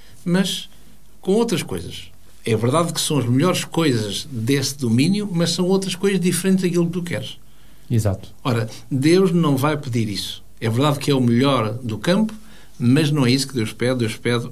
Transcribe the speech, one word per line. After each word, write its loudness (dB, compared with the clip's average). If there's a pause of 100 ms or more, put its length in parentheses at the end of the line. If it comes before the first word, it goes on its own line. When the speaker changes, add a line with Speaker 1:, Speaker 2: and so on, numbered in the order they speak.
(240)
Speaker 1:
mas 0 (520)
com -2
outras 2
coisas." -10 (340)
É 2
verdade 2
que -4
são 0
as 0
melhores 2
coisas 0
desse -2
domínio, 2
mas 2
são 0
outras 0
coisas 2
diferentes 2
daquilo 2
que -2
tu -4
queres. -8 (540)
Speaker 2:
Exato. 0 (140)
Speaker 1:
Ora, 0 (200)
Deus 4
não 4
vai 2
pedir -2
isso. -8 (180)
É 0
verdade 2
que 0
é 4
o 4
melhor 4 (100)
do -4
campo, 2 (440)
mas 4
não 2
é 4
isso 2
que -8
Deus -2
pede. 0
Deus -2
pede, -2